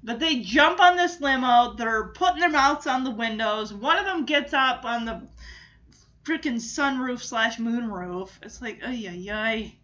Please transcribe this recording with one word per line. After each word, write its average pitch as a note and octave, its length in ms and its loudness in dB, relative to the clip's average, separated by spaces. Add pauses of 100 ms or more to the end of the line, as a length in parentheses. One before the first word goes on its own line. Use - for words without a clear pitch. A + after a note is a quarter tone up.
But A#3 160 -6
they D4+ 220 0
jump D4 380 4
on F4+ 180 8
this F4 220 0
limo, B3+ 540 4
they're A3 360 -2
putting F4+ 300 0
their F4 100 4
mouths D4 360 2
on C4 180 0
the C4 80 -4
windows, G#3+ 640 -4
one C4+ 240 0
of G4 80 -2
them F4+ 200 -2
gets C#4+ 280 0
up C4 320 0
on A#3 200 -4
the A3+ 220 -10 (960)
frickin' D4 380 -2
sunroof C4 640 -2
slash A3+ 340 -2
moonroof. G3+ 720 -4 (140)
It's - 180 -18
like, A3+ 240 -12
ay, A#3 240 -6
ay, F3 240 -10
ay. A3 500 -4